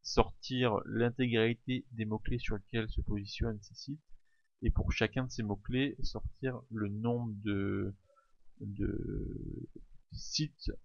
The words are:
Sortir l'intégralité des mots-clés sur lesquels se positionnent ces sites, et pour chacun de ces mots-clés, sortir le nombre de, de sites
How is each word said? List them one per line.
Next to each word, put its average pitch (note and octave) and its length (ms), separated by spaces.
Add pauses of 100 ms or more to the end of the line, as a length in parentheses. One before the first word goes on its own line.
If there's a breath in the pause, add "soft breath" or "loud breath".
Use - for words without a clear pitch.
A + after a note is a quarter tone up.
Sortir B2 800
l'intégralité A#2 1080
des A2+ 120
mots-clés G#2+ 340
sur G#2+ 180
lesquels A2 320
se - 120
positionnent G#2 640
ces - 120
sites, D3+ 280 (600)
et A2+ 80
pour - 220
chacun B2+ 320
de B2 60
ces A#2+ 120
mots-clés, B2 600
sortir B2 580 (100)
le G#2+ 180
nombre A#2 440 (100)
de, G2+ 520 (680 soft breath)
de - 1080 (440)
sites - 580 (140)